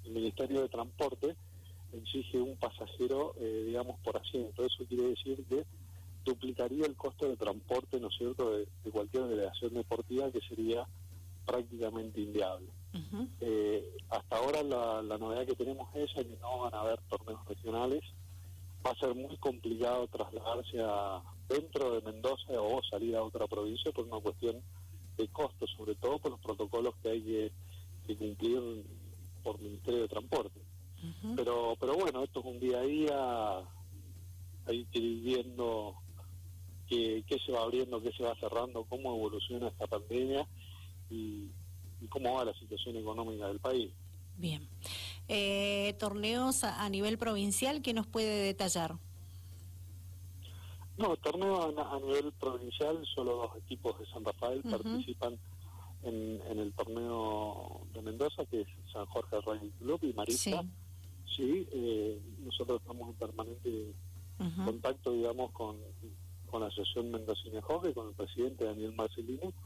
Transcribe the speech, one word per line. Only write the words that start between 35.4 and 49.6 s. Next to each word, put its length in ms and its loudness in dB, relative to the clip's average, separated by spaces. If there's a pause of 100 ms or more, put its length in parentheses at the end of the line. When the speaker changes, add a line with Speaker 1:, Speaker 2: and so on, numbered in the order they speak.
Speaker 1:
qué, 400 4
qué 180 4
se 60 0
va 120 4
abriendo, 380 2
qué 120 0
se 100 -2
va 160 4
cerrando, 460 0
cómo 300 -2
evoluciona 540 0
esta 180 -4
pandemia 600 2 (640)
y, 380 -4 (540)
y 80 -10
cómo 240 0
va 120 4
la 80 0
situación 440 -4
económica 500 -2
del 120 -2
país. 320 2 (460)
Speaker 2:
Bien. 300 -2 (600)
Eh, 720 4
torneos 640 4
a, 180 0
a 60 2
nivel 280 4
provincial, 640 4
¿qué 120 2
nos 140 2
puede 360 4
detallar? 540 2 (2000)